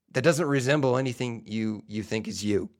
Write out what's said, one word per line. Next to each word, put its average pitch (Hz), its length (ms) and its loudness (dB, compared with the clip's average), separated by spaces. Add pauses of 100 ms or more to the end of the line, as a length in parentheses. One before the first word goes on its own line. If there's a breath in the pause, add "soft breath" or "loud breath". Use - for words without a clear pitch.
(120)
that 131 100 0
doesn't 160 240 4
resemble 135 500 2
anything 123 500 -4
you, 107 400 -4
you 107 160 -6
think 110 260 -4
is 95 160 -8
you. 101 360 0